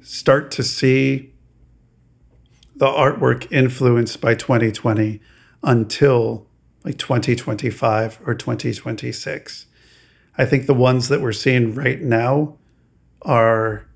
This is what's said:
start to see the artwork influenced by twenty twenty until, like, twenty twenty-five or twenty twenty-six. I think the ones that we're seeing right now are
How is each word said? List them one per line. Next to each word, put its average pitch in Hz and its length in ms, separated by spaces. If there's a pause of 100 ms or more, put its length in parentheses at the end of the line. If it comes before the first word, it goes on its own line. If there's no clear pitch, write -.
start - 480
to - 120
see 131 680 (1400)
the 139 100
artwork 131 640
influenced 123 720
by 117 140
twenty 117 360
twenty 107 520 (400)
until, 117 840 (380)
like, - 140
twenty 127 360
twenty-five 110 920
or 120 80
twenty 120 400
twenty-six. - 920 (680)
I 131 80
think 135 220
the 139 80
ones 127 340
that 139 140
we're 113 100
seeing 120 420
right 131 280
now 139 540 (680)
are 113 720